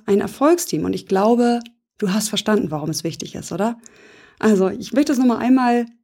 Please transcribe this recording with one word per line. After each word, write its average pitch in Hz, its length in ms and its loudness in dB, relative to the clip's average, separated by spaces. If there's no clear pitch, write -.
ein 202 160 2
Erfolgsteam. 285 640 0
Und 190 80 -2
ich 190 140 -8
glaube, 240 540 2
du 190 160 -2
hast 214 160 -2
verstanden, 202 420 0
warum 151 180 -6
es 156 140 -6
wichtig - 320 -8
ist, - 160 -10
oder? 214 260 -2
Also, 190 300 4
ich - 240 -10
möchte 285 180 2
es 247 80 0
nochmal 247 180 2
einmal 240 480 2